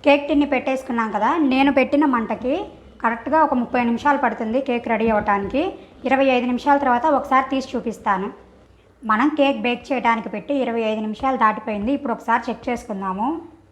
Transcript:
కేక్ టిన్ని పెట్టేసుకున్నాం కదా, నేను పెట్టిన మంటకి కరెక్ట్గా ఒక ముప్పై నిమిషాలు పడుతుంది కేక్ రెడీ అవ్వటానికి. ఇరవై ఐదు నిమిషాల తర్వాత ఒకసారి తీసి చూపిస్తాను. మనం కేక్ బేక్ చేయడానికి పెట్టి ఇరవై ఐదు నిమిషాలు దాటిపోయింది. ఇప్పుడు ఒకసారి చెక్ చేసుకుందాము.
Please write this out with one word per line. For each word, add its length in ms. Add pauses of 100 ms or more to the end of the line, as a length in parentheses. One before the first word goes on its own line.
కేక్ 240
టిన్ని 240
పెట్టేసుకున్నాం 600
కదా, 160 (200)
నేను 280
పెట్టిన 340
మంటకి 400 (500)
కరెక్ట్గా 420
ఒక 160
ముప్పై 280
నిమిషాలు 340
పడుతుంది 440
కేక్ 240
రెడీ 220
అవ్వటానికి. 480 (460)
ఇరవై 280
ఐదు 160
నిమిషాల 320
తర్వాత 220 (120)
ఒకసారి 340
తీసి 220
చూపిస్తాను. 540 (840)
మనం 180 (120)
కేక్ 260
బేక్ 240
చేయడానికి 440
పెట్టి 200 (100)
ఇరవై 180 (100)
ఐదు 140
నిమిషాలు 380
దాటిపోయింది. 540
ఇప్పుడు 180
ఒకసారి 320
చెక్ 220
చేసుకుందాము. 580 (440)